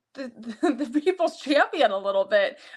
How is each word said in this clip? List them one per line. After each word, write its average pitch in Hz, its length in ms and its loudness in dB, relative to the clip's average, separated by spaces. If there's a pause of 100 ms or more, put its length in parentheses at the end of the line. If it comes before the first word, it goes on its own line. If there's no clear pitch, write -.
(120)
the, 269 180 -10 (300)
<laughs> - 0 -
the, 285 240 0
the 269 160 -2
people's 349 400 0
champion 262 520 2
a 190 60 -2
little 196 280 0
bit. 202 320 0 (180)